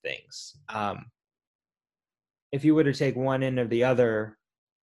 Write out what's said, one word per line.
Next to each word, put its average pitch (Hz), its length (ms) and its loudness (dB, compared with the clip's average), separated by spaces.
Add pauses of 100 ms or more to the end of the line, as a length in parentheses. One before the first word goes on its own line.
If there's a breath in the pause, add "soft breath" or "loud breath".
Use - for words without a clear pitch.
things. - 540 -12 (120)
Um, 101 420 -6 (1400)
if 139 120 -4
you 151 100 6
were 156 100 6
to 139 100 2
take 135 220 0
one 131 260 0
end 131 160 -2
or 120 80 0
the 117 180 0
other, 117 540 2 (440)